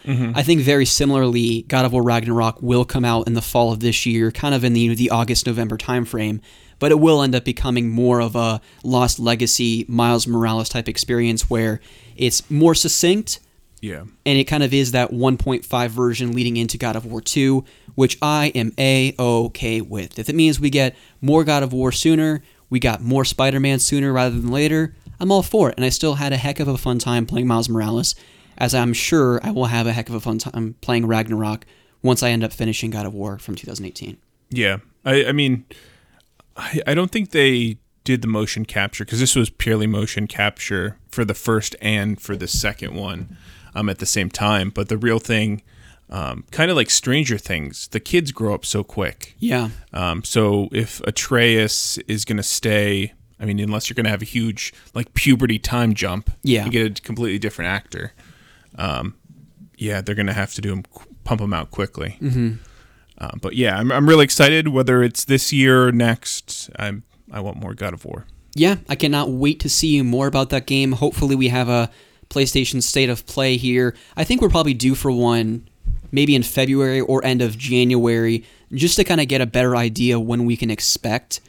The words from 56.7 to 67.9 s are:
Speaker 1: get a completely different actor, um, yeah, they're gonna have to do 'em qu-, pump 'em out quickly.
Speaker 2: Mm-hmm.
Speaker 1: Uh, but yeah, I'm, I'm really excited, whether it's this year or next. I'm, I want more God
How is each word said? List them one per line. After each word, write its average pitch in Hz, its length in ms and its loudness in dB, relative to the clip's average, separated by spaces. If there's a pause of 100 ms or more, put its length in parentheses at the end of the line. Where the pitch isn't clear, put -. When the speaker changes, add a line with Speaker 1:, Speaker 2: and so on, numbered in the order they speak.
Speaker 1:
get 110 280 -2
a - 20 -20
completely 107 380 -4
different 98 300 -6
actor, - 440 -8 (640)
um, 78 380 -6 (640)
yeah, 104 240 -6
they're 101 140 -6
gonna 101 180 -4
have 101 220 -6
to - 60 -10
do 104 100 -4
'em 95 120 -6
qu-, - 220 -20 (200)
pump 113 160 -2
'em 101 120 -4
out 82 180 -6
quickly. 95 500 -8
Speaker 2:
Mm-hmm. 123 320 -2 (640)
Speaker 1:
Uh, - 140 -12 (100)
but 92 140 -8
yeah, 110 220 0
I'm, 117 140 0
I'm 143 160 2
really 156 160 10
excited, 156 460 4
whether 127 340 4
it's 120 220 -2
this 135 260 2
year 131 360 6
or 123 40 2
next. - 840 -2
I'm, 104 260 -8 (280)
I - 80 -12
want 101 180 -10
more 95 160 -10
God 98 200 -8